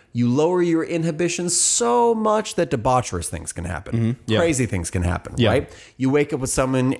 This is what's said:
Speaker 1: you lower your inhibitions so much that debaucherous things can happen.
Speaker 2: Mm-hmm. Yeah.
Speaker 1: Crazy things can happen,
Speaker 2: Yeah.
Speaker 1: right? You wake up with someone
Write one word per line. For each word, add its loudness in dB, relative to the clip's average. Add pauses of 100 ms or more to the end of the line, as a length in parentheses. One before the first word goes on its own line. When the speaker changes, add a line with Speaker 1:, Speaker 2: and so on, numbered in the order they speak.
(140)
Speaker 1:
you 2
lower 2
your 2
inhibitions -2
so 2
much 0
that 0
debaucherous 0
things -8
can -10
happen. -6
Speaker 2:
Mm-hmm. 0
Yeah. 2
Speaker 1:
Crazy 2
things -4
can -2
happen, -2
Speaker 2:
Yeah. 4
Speaker 1:
right? 0 (240)
You 0
wake 2
up -6
with -4
someone 2